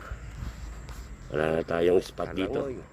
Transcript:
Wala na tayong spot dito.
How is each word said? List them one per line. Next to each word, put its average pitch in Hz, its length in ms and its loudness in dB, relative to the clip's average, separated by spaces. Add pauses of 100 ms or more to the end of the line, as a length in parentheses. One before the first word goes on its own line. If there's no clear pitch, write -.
(1300)
Wala 78 160 4 (100)
na 82 80 2
tayong 87 380 6
spot 85 320 -4
dito. 113 340 0 (260)